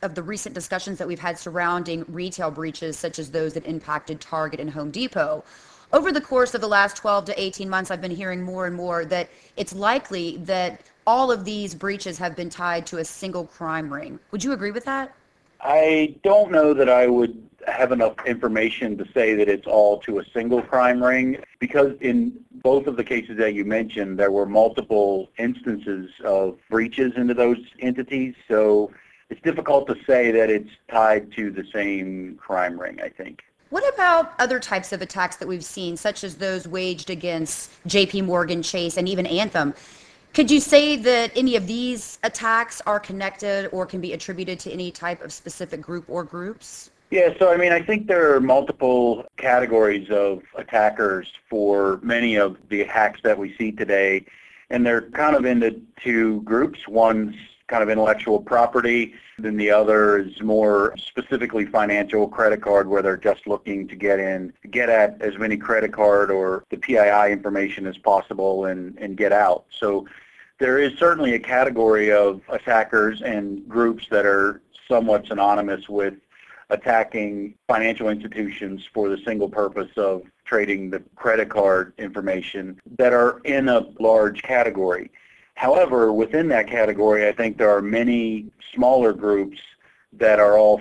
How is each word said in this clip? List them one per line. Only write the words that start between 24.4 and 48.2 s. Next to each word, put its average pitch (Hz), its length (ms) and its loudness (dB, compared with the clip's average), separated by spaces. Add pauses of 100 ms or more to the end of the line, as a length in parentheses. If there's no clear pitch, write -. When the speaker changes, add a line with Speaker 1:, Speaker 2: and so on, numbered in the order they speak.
Speaker 2:
multiple 104 960 2
instances 104 720 -6 (140)
of 98 340 0 (100)
breaches 117 480 -2
into 123 160 0
those 120 260 2 (200)
entities. 127 560 -4 (140)
So 107 420 4 (400)
it's 110 120 -14
difficult 151 440 0
to 120 180 -4
say 123 280 2
that 110 180 4
it's 107 200 -2 (180)
tied 110 440 2
to 104 200 -6
the 95 200 -10
same 95 680 -6
crime 90 380 -4
ring, 90 220 -12
I - 80 -10
think. - 360 -18 (260)
Speaker 1:
What 494 220 -2
about 339 460 2
other 247 220 0
types 190 320 -8
of 196 100 -6
attacks 180 340 -6
that - 120 -12
we've 180 160 -8
seen, 175 320 -10
such 208 260 -6
as 180 140 -12
those 185 320 -6
waged 180 420 -6
against 165 580 -8 (180)
J 196 200 2
P 196 160 -4
Morgan 175 400 0
Chase 170 340 -4
and 185 120 0
even 185 180 -2
Anthem? 165 480 -2 (600)
Could 269 180 2
you 294 80 6
say 294 360 4
that 233 380 2
any 247 220 2
of 190 100 -2
these 233 560 -6
attacks 226 640 -2
are 208 140 0
connected 196 720 -6
or 185 120 -4
can 180 160 -10
be 180 120 -8
attributed 180 480 -10
to - 100 -14
any 180 220 -8
type 175 280 -8
of 151 120 -16
specific - 480 -14
group 165 260 -12
or 175 160 -8
groups? - 680 -16 (200)
Speaker 2:
Yeah, 185 300 2
so 185 120 6
I 175 40 4
mean, 175 160 4
I 170 100 2
think 214 240 -2
there 165 300 4